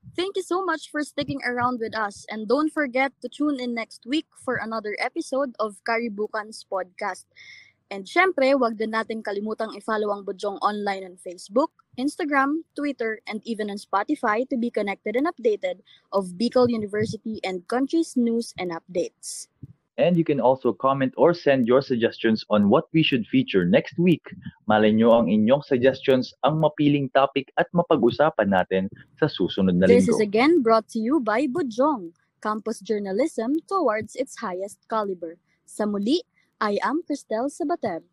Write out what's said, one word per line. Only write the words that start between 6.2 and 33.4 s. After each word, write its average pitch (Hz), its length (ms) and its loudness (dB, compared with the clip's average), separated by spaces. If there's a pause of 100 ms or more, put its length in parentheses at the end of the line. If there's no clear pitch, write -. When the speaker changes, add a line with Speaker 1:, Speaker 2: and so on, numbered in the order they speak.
Speaker 1:
podcast. 185 640 -8 (640)
And 196 160 -10
syempre, 311 480 2
wag 233 240 0
din 220 160 -4
natin 220 240 -4
kalimutang 208 560 -6
i-follow 208 400 -2
ang 202 80 -14
Budyong 196 400 -8
online 202 400 -2
on 185 160 -18
Facebook, 196 560 -4 (240)
Instagram, 285 720 0
Twitter, 254 560 -6
and 214 160 -10
even 214 240 -6
on 202 80 -8
Spotify 220 720 -2
to 277 80 -4
be 233 160 -2
connected 208 480 -4
and 302 80 0
updated 202 560 -2 (320)
of 185 240 -4
Bicol 240 320 2
University 214 720 -4
and 185 240 -6
country's 277 480 -2
news 233 400 0
and 180 160 -6
updates. - 800 -8 (480)
Speaker 2:
And 170 160 4
you 165 80 4
can 143 160 0
also 123 320 4
comment 135 480 0
or 165 160 6
send 135 320 2
your 131 160 4
suggestions 113 640 0
on 104 240 4
what 156 240 4
we 160 80 6
should 123 240 0
feature 98 400 2
next 131 320 2
week. 175 240 4 (480)
Malay 107 240 6
nyo 113 160 6
ang 117 160 6
inyong 107 400 4
suggestions 131 640 2 (160)
ang 156 160 2
mapiling 147 480 2
topic 135 480 0
at - 160 0
mapag-usapan 120 800 2
natin 95 320 0 (320)
sa 156 80 2
susunod 92 480 0
na 92 160 6
Speaker 1:
This 95 160 6
Speaker 2:
linggo. 233 80 2
Speaker 1:
is 214 80 2
again 247 400 4
brought 226 320 2
to 226 80 -2
you 285 160 2
by 220 240 0
Budyong, 254 720 -2 (240)
campus 214 400 -6
journalism 220 880 -2